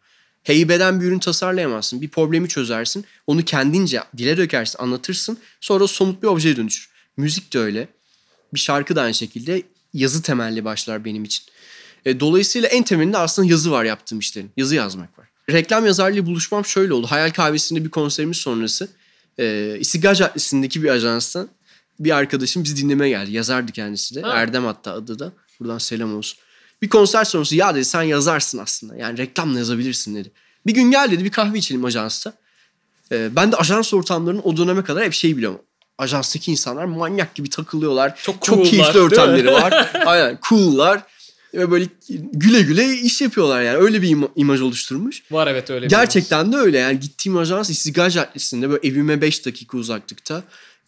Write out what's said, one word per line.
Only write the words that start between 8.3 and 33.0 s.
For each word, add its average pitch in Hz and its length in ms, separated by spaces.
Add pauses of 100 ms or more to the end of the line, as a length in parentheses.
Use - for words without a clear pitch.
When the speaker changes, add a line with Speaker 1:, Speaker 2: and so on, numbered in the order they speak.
Speaker 1:
Bir - 60
şarkı 143 360
da 143 60
aynı 113 120
şekilde 131 480 (320)
yazı 135 280
temelli 113 420
başlar 110 400
benim 107 200
için. - 200 (600)
E, 131 160
dolayısıyla 202 480
en 247 140
temelinde 190 360
aslında 175 300
yazı 160 220
var 123 140
yaptığım 110 340
işlerin. 104 380
Yazı 135 180
yazmak 95 440
var. - 100 (220)
Reklam 214 360
yazarlığıyla 196 400
buluşmam 175 380
şöyle 190 280
oldu. 120 140
Hayal 151 240
Kahvesi'nde 160 540
bir 160 60
konserimiz 156 460
sonrası, 117 520 (500)
e, 107 420
İstiklal 190 340
Caddesi'ndeki 147 680
bir 151 60
ajanstan 117 600 (520)
bir 151 100
arkadaşım 143 540
bizi 147 120
dinlemeye 139 340
geldi. 101 220
Yazardı 117 400
kendisi 104 420
de. 151 80
Speaker 2:
Ha. 226 120
Speaker 1:
Erdem 117 300
hatta 104 280
adı 110 260
da. 170 140 (280)
Buradan 117 180
selam 110 380
olsun. - 220 (440)
Bir 208 60
konser 214 360
sonrası, 156 320
"Ya," 185 180
dedi, 131 100
"sen 165 180
yazarsın 147 560
aslında. 110 380
Yani 117 220
reklam 135 360
da 123 40
yazabilirsin," 120 560
dedi. 101 160 (360)
"Bir 220 80
gün 247 160
gel," 277 200
dedi, 180 140
"bir 202 60
kahve 208 280
içelim 127 260
ajansta." 113 480 (800)